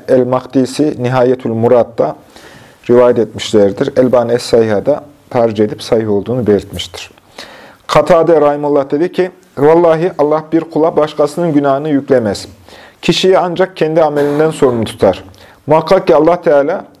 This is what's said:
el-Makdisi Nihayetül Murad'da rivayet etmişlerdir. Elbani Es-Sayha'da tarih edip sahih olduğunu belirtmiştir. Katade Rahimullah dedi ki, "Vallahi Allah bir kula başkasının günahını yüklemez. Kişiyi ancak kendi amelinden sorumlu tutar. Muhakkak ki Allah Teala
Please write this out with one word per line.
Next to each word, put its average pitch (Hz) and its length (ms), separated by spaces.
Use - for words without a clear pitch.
el-Makdisi 127 920
Nihayetül 127 480
Murad'da 117 640
rivayet 120 280
etmişlerdir. 107 800
Elbani 123 360
Es-Sayha'da 117 720
tarih 113 300
edip 107 220
sahih 110 280
olduğunu 110 360
belirtmiştir. - 640
Katade 160 540
Rahimullah 147 500
dedi 170 220
ki, 180 180
"Vallahi 165 600
Allah 151 340
bir 165 80
kula 160 360
başkasının 151 560
günahını 143 360
yüklemez. 131 600
Kişiyi 185 360
ancak 180 380
kendi 160 260
amelinden 147 480
sorumlu 123 340
tutar. - 400
Muhakkak 165 400
ki 170 80
Allah 170 280
Teala 151 420